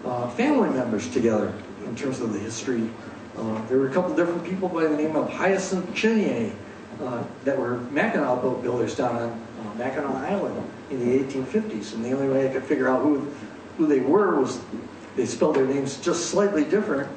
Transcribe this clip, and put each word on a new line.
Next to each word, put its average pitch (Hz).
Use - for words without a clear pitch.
uh, 123
family 233
members 113
together 107
in 113
terms 131
of 117
the 101
history. 113
Uh, 110
there 127
were 135
a -
couple 175
different 170
people 185
by 160
the 151
name 151
of 131
Hyacinth 185
Chenier, 143
uh, 123
that 135
were 120
Mackinac 139
boat 123
builders 120
down 120
on, 117
uh, 107
Mackinac 131
Island -
in 131
the 120
eighteen 135
fifties. -
And 113
the 123
only 139
way 135
I 131
could 131
figure 131
out 127
who, 139
who 156
they 139
were 160
was 113
they 127
spelled 151
their 135
names 135
just -
slightly 160
different 160